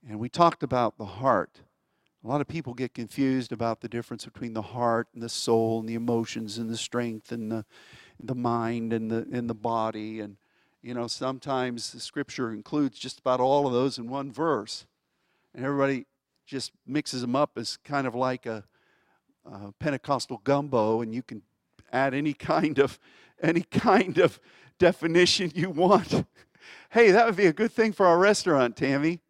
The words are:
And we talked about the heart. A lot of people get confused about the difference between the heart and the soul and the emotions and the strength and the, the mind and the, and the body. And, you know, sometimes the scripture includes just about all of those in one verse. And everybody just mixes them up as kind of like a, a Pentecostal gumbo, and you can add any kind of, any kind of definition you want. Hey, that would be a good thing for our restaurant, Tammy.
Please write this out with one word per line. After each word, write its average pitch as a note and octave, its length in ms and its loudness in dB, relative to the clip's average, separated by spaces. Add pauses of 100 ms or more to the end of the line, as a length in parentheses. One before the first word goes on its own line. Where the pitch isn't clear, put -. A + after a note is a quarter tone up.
And G#2 120 -10
we A#2+ 80 -6
talked E3+ 340 4
about B2 360 -2
the A2+ 60 -10
heart. G#2 580 0 (640)
A G#2+ 40 -14
lot C#3+ 120 -2
of C#3 80 -6
people D3 260 -8
get B2 180 -6
confused C3 600 -4
about A2+ 280 -4
the A#2 80 -12
difference A#2 360 -10
between A#2 280 -12
the A2 100 -6
heart A#2 520 -2
and A#2 80 -12
the A#2 60 -8
soul A2+ 520 0
and A2 80 -8
the A#2 60 -6
emotions A#2 640 -4
and A2+ 100 -6
the A2+ 80 -6
strength A#2 560 -6
and A2+ 180 -8
the, A2 140 -6 (580)
the B2 120 -6
mind A#2 580 -2
and A2+ 180 -2
the, A2+ 220 -2
and A#2+ 160 -4
the A#2 60 -4
body. A2 680 -4
And, G2+ 160 -12 (460)
you A#2+ 100 -12
know, A#2+ 140 -6
sometimes B2+ 840 -6
the B2 80 -18
scripture B2+ 520 -6
includes C3 460 -4
just - 200 -14
about B2+ 220 0
all C#3 260 2
of B2+ 60 -2
those B2 260 0
in A#2+ 100 -10
one C#3 220 -8
verse. A#2+ 560 -4 (680)
And A#2+ 100 -10
everybody C#3 420 0 (400)
just - 260 -10 (140)
mixes C3+ 340 -4
them B2 140 -4
up C#3+ 220 0
as A#2 220 -8
kind C#3 280 -4
of A#2 80 -6
like B2+ 320 -4
a, A2 180 -8 (840)
a G2+ 320 -16
Pentecostal C3+ 640 -4
gumbo, C3 600 2
and A2+ 120 -6
you B2 80 -6
can - 200 -14 (500)
add C3 220 0
any D3 180 -2
kind D#3 460 0
of, C#3 200 2 (440)
any E3 180 2
kind F#3 580 2
of - 220 4 (380)
definition E3+ 760 4
you F3+ 140 0
want. F#3 560 2 (680)
Hey, A3+ 200 8
that A3+ 160 8
would G#3+ 100 0
be G3 100 4
a E3 60 6
good G#3+ 180 0
thing A3 220 2
for G3 140 4
our E3+ 120 8
restaurant, F3 560 4
Tammy. C#3+ 560 0